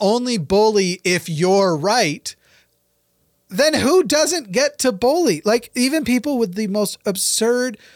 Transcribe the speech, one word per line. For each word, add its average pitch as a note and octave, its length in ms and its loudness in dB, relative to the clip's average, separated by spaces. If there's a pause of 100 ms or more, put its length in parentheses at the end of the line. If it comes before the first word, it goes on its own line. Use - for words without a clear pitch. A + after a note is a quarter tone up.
only A#3+ 380 0
bully G3 640 2
if F3+ 240 0
you're F3+ 480 2
right, F#3 580 -2 (1120)
then C#4+ 260 0
who C#4 280 2
doesn't D4 480 -2
get C4+ 300 -2
to B3+ 100 2
bully? A#3+ 540 0
Like, A3+ 300 0
even C4 300 0
people B3 340 0
with G3+ 160 -2
the G#3+ 120 -4
most G3+ 400 -4
absurd, A#3 720 -2 (200)